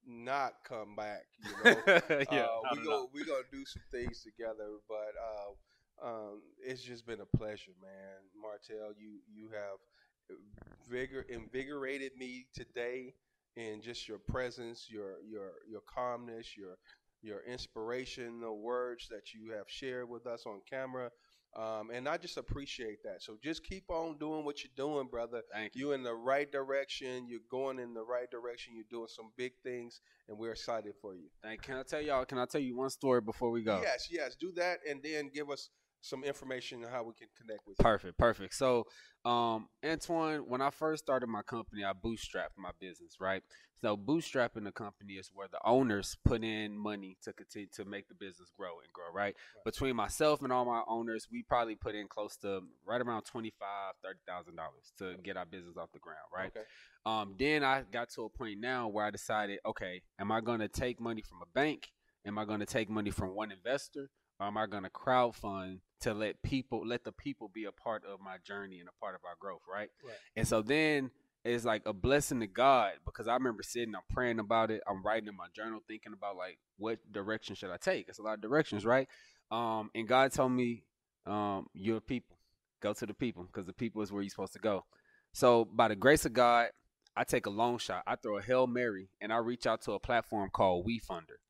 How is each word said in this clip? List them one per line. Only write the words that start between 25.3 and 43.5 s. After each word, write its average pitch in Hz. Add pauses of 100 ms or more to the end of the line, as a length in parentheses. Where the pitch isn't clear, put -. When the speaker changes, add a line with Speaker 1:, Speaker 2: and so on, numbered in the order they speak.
Speaker 2:
Thank 107
you. 131
Speaker 1:
You're 143
in 131
the 120
right 135
direction. 135
You're 117 (100)
going 131
in 120
the 113
right 123
direction. 120
You're 113
doing 117
some 110
big 127 (120)
things, 123 (280)
and 104
we're 113
excited 110 (100)
for 98
you. 85 (180)
Speaker 2:
Thank, 110
can 135
I 135
tell 151
y'all, 143
can 127
I 123
tell 151
you 127
one 131
story 127
before 113
we 117
go? 104
Speaker 1:
Yes, 135
yes. 151
Do 180
that, 175 (100)
and 139
then 151
give 147
us - (320)
some 135
information 131
on 117
how 123
we 113
can -
connect 110
with 98
you. -
Speaker 2:
Perfect, 101
perfect. 107
So, 123 (400)
um, 117 (160)
Antoine, 160 (100)
when 127
I 139
first 156
started 131
my 110
company, 104
I 98
bootstrapped 95
my 90 (100)
business, 87
right? 95 (400)